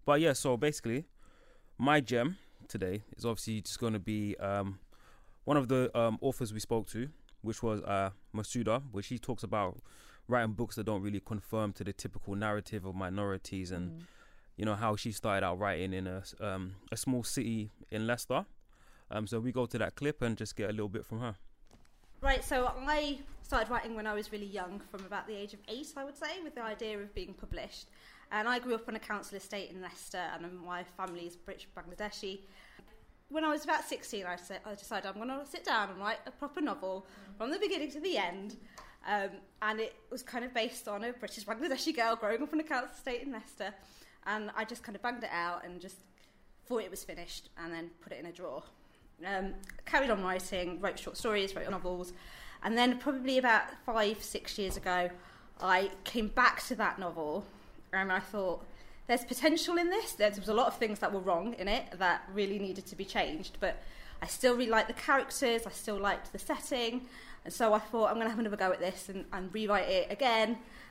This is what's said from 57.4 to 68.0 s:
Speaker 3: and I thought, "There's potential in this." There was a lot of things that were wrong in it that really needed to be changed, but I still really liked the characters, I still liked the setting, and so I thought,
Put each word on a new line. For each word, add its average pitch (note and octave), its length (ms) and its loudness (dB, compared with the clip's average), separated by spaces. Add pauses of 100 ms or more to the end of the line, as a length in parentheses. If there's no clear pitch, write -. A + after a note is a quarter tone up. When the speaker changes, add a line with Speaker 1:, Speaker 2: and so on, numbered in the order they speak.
Speaker 3:
and F#3+ 200 2
I F#3 80 4
thought, F#3+ 440 -2 (440)
"There's B3 180 4
potential D#4+ 520 4
in F4 120 4
this." G#4+ 240 0
There G#3 160 6
was G3+ 180 -4
a G#3+ 60 4
lot B3 140 6
of - 100 0
things G#3+ 220 2
that G3 120 2
were G3 80 2
wrong F#3 360 2
in F#3 120 -2
it A3 180 2 (120)
that F3 340 4
really G3 280 0
needed F#3+ 280 -4
to - 80 -12
be G3 80 -4
changed, F#3+ 560 0
but - 220 0 (400)
I F3 60 -4
still B3 280 4
really A#3+ 140 2
liked A3 180 6
the A3+ 60 -2
characters, B3 720 4
I G3 60 -8
still - 260 -4
liked G3 340 0
the G3 80 -6
setting, B3 680 0 (360)
and - 100 -8
so A3 200 6
I - 60 8
thought, A3 300 4